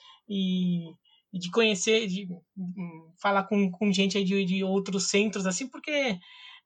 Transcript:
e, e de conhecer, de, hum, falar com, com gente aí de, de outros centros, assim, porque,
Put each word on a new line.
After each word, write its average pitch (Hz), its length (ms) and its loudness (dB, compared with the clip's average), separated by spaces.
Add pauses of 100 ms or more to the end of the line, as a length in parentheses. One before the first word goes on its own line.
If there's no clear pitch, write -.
(280)
e, 180 640 0 (420)
e 185 60 -6
de 175 100 -6
conhecer, 220 600 2
de, 190 180 -4 (320)
hum, 175 540 -10 (100)
falar 196 220 2
com, 202 260 2
com 208 220 0
gente 196 260 2
aí 196 60 0
de, 196 200 2
de 190 200 0
outros 190 440 -2
centros, 202 380 0
assim, 220 220 -4
porque, 277 500 -2 (480)